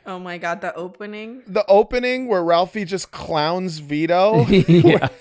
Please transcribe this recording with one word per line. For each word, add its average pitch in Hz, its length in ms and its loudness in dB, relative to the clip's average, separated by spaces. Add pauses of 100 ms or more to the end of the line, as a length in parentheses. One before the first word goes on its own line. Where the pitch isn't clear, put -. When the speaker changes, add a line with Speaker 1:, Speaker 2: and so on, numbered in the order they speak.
Speaker 1:
Oh 185 140 -12
my 175 180 -12
God, 170 220 -8
the 185 160 -8
opening. 208 720 -16
Speaker 2:
the 202 180 -2
opening 247 600 0
where 185 160 0
Ralphie 180 400 0
just 180 260 -8
clowns 165 680 -4
Vito. 165 680 2
Speaker 3:
<laughs> - 20 -2
Yeah. 170 600 4 (120)